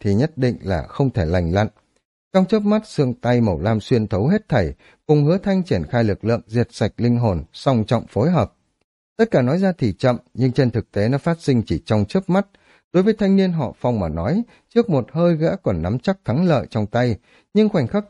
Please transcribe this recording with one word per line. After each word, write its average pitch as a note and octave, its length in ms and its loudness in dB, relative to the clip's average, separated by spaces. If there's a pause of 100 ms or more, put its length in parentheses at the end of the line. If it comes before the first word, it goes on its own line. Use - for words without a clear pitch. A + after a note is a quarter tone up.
thì G2+ 140 0
nhất B2+ 220 0
định B2 260 -2
là F2 200 -2
không C3+ 280 -2
thể E2+ 160 -2
lành E2+ 260 0
lặn. G2+ 160 0 (640)
Trong F#3+ 140 2
chớp G#3+ 140 0
mắt, G#3 260 0
xương B2+ 280 -2
tay B2 260 0
màu F#2+ 200 0
lam G#2+ 200 0
xuyên A2 260 0
thấu G2+ 220 0
hết G#3+ 200 -2
thảy, E2+ 260 0 (320)
cùng D3+ 180 4
Hứa E3+ 140 2
Thanh G3 240 0
triển F#2+ 220 -2
khai A#2 200 0
lực G2 200 -2
lượng A2+ 220 0
diệt A2+ 240 -2
sạch G#2+ 260 -4
linh A#2+ 220 0
hồn, F#2+ 340 -2
song A#2+ 340 0
trọng A#2 200 -2
phối B2 240 0
hợp. C3+ 240 0 (640)
Tất A3+ 140 0
cả D3 120 2
nói C3 160 0
ra F#3+ 200 0
thì G#2+ 140 0
chậm, B2 260 0 (160)
nhưng B2+ 180 0
trên B2+ 180 2
thực A2 200 -6
tế G#2 180 0
nó C3+ 100 0
phát E3 220 -2
sinh B2 260 0
chỉ D#2+ 200 -4
trong G#2+ 180 2
chớp F#3+ 220 -2
mắt. F#3+ 200 0 (460)
Đối F3+ 100 2
với G#3+ 120 2
thanh G3 220 2
niên F#3+ 160 2
họ D3+ 280 -4
Phong A#2+ 200 -2
mà E2+ 80 -2
nói, F#2+ 340 -2 (320)
trước A#3 160 2
một C3 220 0
hơi E3+ 240 2
gã D#3+ 200 -2
còn F#2 260 -2
nắm G2 160 -2
chắc F#3+ 260 -4
thắng D3 200 0
lợi C#3 260 0
trong G#2+ 160 -2
tay, A#2+ 300 -2 (380)
nhưng G#3+ 140 4
khoảnh D#3 180 0
khắc G#3 240 -4